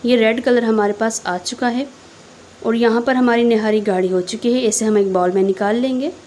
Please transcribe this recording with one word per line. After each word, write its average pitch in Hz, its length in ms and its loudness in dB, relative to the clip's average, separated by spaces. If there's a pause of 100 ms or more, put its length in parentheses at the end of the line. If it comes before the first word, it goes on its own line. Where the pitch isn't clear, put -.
ये 247 120 4
red 226 260 2
color 247 200 2
हमारे 214 320 0
पास 220 300 -4
आ 180 140 -4
चुका 247 300 -6
है 254 180 -6 (760)
और 226 100 0
यहाँ 233 260 2
पर 254 140 0
हमारी 240 300 2
निहारी 214 360 2
गाढ़ी 185 260 0
हो 185 160 0
चुकी 226 300 -2
है। 254 80 0
इसे 220 240 -2
हम 214 120 2
एक 196 160 2
bowl 180 180 2
में 190 120 2
निकाल 202 340 0
लेंगे। 262 340 -2 (140)